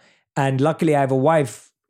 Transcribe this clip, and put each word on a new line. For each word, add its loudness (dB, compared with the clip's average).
And -2
luckily 0
I 2
have 0
a 0
wife -2